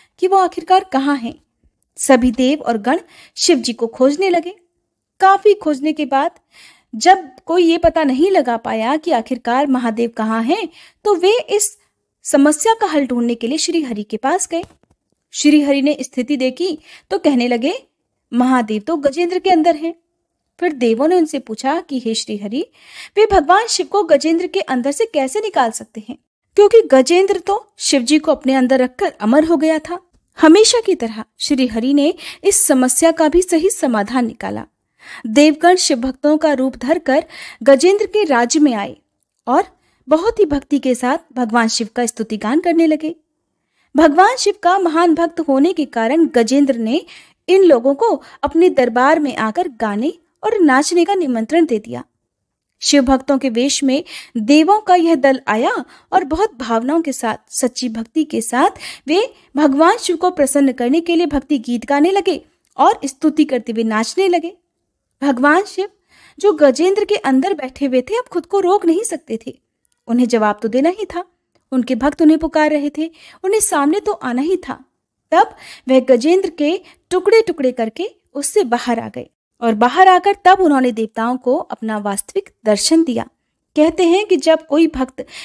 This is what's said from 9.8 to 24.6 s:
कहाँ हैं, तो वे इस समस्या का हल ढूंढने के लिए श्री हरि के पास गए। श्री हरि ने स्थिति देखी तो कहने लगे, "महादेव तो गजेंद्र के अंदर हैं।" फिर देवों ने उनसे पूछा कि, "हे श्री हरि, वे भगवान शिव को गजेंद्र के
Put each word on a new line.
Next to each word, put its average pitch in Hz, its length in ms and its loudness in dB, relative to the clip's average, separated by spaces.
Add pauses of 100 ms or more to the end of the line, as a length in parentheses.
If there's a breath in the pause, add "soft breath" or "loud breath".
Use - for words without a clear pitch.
कहाँ 220 260 -4
हैं, 339 260 -4 (360 soft breath)
तो 415 100 2
वे 381 260 2
इस - 380 -4 (440)
समस्या 294 520 2
का 440 120 -4
हल 302 200 -2
ढूंढने 233 280 -2
के 233 120 -8
लिए 285 120 -4
श्री 339 240 -4
हरि 233 200 -8
के 214 140 -10
पास 294 320 -4
गए। 339 140 -6 (680)
श्री 294 320 2
हरि 277 200 0
ने 294 180 0
स्थिति 262 360 -6
देखी 262 420 -4 (320 soft breath)
तो 392 80 -2
कहने 247 300 0
लगे, 269 340 -4 (500)
"महादेव 240 500 0
तो 330 140 -6
गजेंद्र 320 420 -2
के 370 120 -2
अंदर 330 260 2
हैं।" 330 180 -8 (640)
फिर 349 120 -2
देवों 247 360 0
ने 359 80 2
उनसे 311 220 -2
पूछा 269 420 -6
कि, 277 200 -8
"हे 226 140 -6
श्री 214 220 -10
हरि, 208 300 -8 (500 loud breath)
वे 427 160 2
भगवान 370 340 2
शिव 359 200 -4
को 403 160 -2
गजेंद्र 320 440 0
के - 140 -6